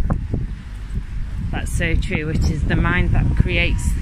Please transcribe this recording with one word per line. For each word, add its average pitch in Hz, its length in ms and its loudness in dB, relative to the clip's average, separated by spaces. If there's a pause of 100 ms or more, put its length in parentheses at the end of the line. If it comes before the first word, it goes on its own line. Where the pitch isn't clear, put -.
(1500)
That's - 200 -4
so 165 240 0
true. 156 340 -2
It - 200 2
is - 160 0
the 175 100 2
mind 175 360 2
that - 260 4
creates 175 540 2 (100)